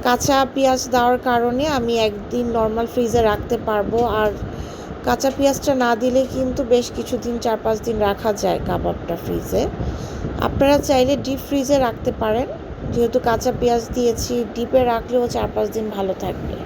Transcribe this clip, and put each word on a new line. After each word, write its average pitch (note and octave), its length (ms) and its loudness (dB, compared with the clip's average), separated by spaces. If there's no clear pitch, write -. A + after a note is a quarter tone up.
কাঁচা B3+ 340 2
পেঁয়াজ C4 260 4
দেওয়ার B3 240 4
কারণে A#3+ 360 2
আমি A#3 160 0
একদিন G#3 360 -4
নরমাল A3 360 0
ফ্রিজে A#3 280 2
রাখতে G#3 260 -2
পারবো, G#3 320 0
আর G#3+ 100 4
কাঁচা B3 300 2
পেঁয়াজটা C#4 360 2
না A#3+ 60 4
দিলে B3+ 200 4
কিন্তু B3+ 260 -2
বেশ A#3+ 140 4
কিছুদিন, A#3+ 380 -4
চার A3 200 0
পাঁচ A3 120 0
দিন A3+ 100 -2
রাখা G3+ 220 0
যায় F3+ 260 0
কাবাবটা F3 560 -2
ফ্রিজে। F3 380 -2
আপনারা C#4+ 300 4
চাইলে C4 260 4
ডিপ C4 240 -4
ফ্রিজে C#4 280 2
রাখতে A3+ 240 -2
পারেন, A3+ 260 0
যেহেতু A#3 340 2
কাঁচা A#3 340 2
পেঁয়াজ A#3+ 220 2
দিয়েছি, A#3+ 380 0
ডিপে B3 260 2
রাখলেও A#3+ 320 0
চার A3 200 -2
পাঁচ G#3+ 120 0
দিন A3 100 -4
ভালো G3 160 -2
থাকবে। D#3+ 420 -6